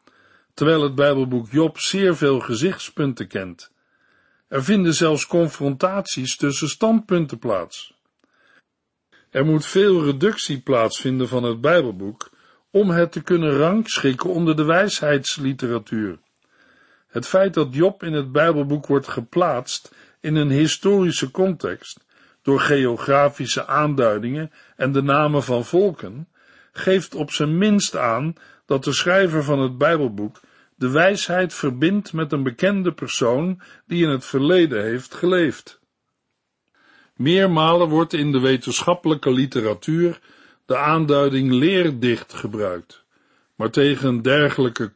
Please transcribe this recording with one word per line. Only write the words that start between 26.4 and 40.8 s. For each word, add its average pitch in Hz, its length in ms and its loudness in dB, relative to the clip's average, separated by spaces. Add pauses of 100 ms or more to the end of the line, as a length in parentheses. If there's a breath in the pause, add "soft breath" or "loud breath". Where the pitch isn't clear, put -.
geeft - 440 -2
op 147 160 -6
zijn 156 260 0
minst 208 380 2
aan 131 400 -2 (300 soft breath)
dat 139 180 -2
de 143 100 -2
schrijver 175 500 0
van 139 160 0
het 127 180 -2
Bijbelboek 131 600 -2 (360 soft breath)
de 127 140 -2
wijsheid 180 640 0
verbindt 156 600 -2
met 160 180 -4
een 143 120 -2
bekende 180 500 -2
persoon 139 680 -2 (240 loud breath)
die 170 180 0
in 160 60 2
het 131 160 -2
verleden 143 580 2
heeft 117 300 -6
geleefd. 175 640 -2 (1400 soft breath)
Meermalen 170 720 4
wordt 165 240 0
in 147 180 0
de 135 80 2
wetenschappelijke 135 920 0
literatuur 131 880 -2 (460 soft breath)
de 131 120 -2
aanduiding 143 720 2